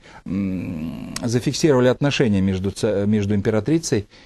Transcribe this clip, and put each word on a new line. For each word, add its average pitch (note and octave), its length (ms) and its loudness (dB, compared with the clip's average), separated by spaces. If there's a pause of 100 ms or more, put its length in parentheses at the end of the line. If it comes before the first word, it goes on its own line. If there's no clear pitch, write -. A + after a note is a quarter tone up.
(240)
м, F#2 1000 -6
зафиксировали B2+ 640 2
отношения B2 520 2
между F#2+ 300 0
ц-, G2+ 360 0
между G#2 280 2
императрицей A2 720 0 (200)